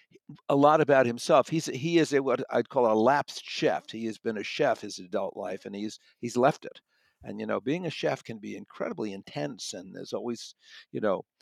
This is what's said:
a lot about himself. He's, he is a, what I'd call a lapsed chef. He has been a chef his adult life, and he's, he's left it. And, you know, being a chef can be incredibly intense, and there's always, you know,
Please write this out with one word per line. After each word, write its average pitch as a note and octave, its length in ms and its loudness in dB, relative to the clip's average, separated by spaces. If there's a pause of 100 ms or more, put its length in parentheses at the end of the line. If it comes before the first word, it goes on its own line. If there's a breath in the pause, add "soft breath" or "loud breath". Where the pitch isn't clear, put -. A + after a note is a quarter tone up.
(500 soft breath)
a D3 60 4
lot D3 260 6
about C3+ 240 6
himself. A#2+ 420 4
He's, D#3 200 -2
he D#3 300 0
is D#3 140 4
a, C#3 100 4
what B2+ 280 0
I'd A#2+ 180 0
call A#2+ 240 4
a - 20 4
lapsed B2+ 520 2
chef. - 440 -2
He A2+ 180 -8
has G#2+ 100 -8
been A2 200 -4
a G2 60 -6
chef C3 380 -2
his - 180 -12
adult F#2+ 380 -6
life, F#2+ 280 -8
and G2+ 80 -10
he's, G#2 260 -8 (200 soft breath)
he's A#2 160 -8
left B2+ 300 2
it. - 160 -18 (460)
And, G#2 120 -12
you G#2+ 80 -6
know, G#2+ 120 -2
being D#3 280 -4
a - 20 -4
chef C#3+ 340 -6
can A2+ 140 -12
be G#2 180 -12
incredibly - 560 -8
intense, B2+ 640 -10
and F#2 220 -16
there's F#2 180 -10
always, A2+ 400 -8 (380 loud breath)
you A#2+ 100 -8
know, G2+ 240 0 (160)